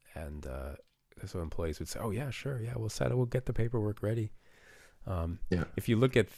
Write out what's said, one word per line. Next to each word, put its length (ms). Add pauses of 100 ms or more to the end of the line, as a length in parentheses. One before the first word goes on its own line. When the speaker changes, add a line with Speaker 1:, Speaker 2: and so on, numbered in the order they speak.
(140)
Speaker 1:
and, 340
uh, 280 (500)
so 160
employees 380
would 80
say, 140
"Oh 100
yeah, 180
sure, 320
yeah, 140
we'll 140
settle, 280
we'll 80
get 200
the 80
paperwork 500
ready." 280 (760)
Um, 320 (100)
Speaker 2:
Yeah. 160 (120)
Speaker 1:
if 100
you 100
look 200
at 200